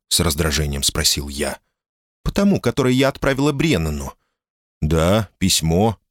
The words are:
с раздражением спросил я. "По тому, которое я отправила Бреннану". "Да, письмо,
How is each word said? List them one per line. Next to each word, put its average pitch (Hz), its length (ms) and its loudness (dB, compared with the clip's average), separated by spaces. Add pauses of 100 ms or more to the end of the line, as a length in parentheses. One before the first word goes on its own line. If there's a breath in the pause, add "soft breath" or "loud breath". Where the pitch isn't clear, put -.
с - 120 0
раздражением 76 640 -2
спросил 73 440 -2
я. 69 320 -6 (640)
"По - 80 -2
тому, 202 280 2
которое 127 340 0
я 131 160 2
отправила 139 420 0
Бреннану". 82 600 -2 (680)
"Да, 85 560 2
письмо, 90 600 0 (140)